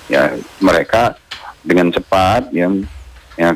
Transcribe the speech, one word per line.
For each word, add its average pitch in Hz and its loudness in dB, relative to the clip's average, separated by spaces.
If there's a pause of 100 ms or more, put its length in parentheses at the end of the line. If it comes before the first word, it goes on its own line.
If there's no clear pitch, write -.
Ya, 69 2 (380)
mereka 95 2 (400)
dengan 87 0
cepat, 98 0
ya, 87 0 (640)
ya, 85 0